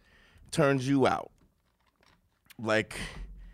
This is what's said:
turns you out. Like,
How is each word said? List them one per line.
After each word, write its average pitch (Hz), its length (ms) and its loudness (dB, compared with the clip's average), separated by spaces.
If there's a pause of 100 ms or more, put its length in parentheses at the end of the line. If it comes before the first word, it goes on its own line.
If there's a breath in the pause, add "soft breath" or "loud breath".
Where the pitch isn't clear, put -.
(500 soft breath)
turns 139 380 2
you 135 200 4
out. - 220 -2 (1300)
Like, 110 380 0 (580 loud breath)